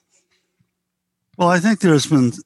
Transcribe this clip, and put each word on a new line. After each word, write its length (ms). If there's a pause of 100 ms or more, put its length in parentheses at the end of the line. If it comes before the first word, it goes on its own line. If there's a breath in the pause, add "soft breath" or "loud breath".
(1400)
Well, 140
I 100
think 220
there's 240
been 260 (140)